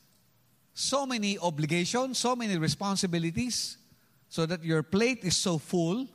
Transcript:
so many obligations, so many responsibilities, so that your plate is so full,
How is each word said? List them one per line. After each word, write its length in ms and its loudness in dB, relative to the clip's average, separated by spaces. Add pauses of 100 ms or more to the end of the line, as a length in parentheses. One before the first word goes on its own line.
(720)
so 320 -2
many 320 0
obligations, 800 0
so 180 2
many 220 -2
responsibilities, 1200 0 (520)
so 160 0
that 200 -4
your 160 2
plate 400 2
is 160 0
so 200 2
full, 580 0